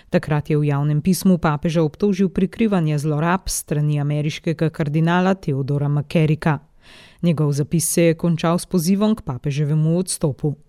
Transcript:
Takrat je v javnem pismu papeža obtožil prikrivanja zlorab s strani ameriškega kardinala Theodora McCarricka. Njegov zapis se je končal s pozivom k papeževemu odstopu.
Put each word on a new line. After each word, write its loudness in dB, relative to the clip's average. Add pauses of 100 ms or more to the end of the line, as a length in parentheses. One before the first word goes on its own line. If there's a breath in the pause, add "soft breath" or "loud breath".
(140)
Takrat 0
je 4
v 0
javnem 0
pismu 2
papeža 0
obtožil 0
prikrivanja 0
zlorab -2
s -8
strani 0
ameriškega -2
kardinala 0
Theodora -2
McCarricka. 0 (640 loud breath)
Njegov 2
zapis -2
se 2
je 4
končal 0
s -12
pozivom 0
k -20
papeževemu 0
odstopu. -4 (140)